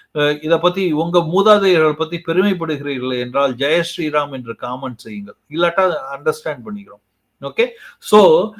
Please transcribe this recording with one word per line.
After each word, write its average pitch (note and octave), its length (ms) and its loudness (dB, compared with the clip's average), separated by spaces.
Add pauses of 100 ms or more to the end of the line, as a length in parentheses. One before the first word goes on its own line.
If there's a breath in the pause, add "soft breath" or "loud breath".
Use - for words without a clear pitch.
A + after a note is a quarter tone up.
(140 soft breath)
அஹ், D3 300 -2
இத D#3 160 2
பத்தி, F3 320 0
உங்க E3+ 280 2
மூதாதையர்கள் F3+ 760 4
பத்தி D#3+ 320 -6
பெருமைப்படுகிறீர்கள் C#3+ 920 -2
என்றால், B2+ 360 -2
"ஜெய D3 280 0 (140)
ஸ்ரீராம்" D3 340 -2
என்று A#2+ 300 -10
காமெண்ட் B2+ 340 -8
செய்யுங்கள், G#2 400 -12 (140)
இல்லாட்டா E3+ 440 0 (240)
அண்டர்ஸ்டாண்ட் D3+ 480 -4
பண்ணிக்கிறோம். G2+ 360 -12 (400)
ஓகே, C#3 260 -2 (320 loud breath)
so G3 600 6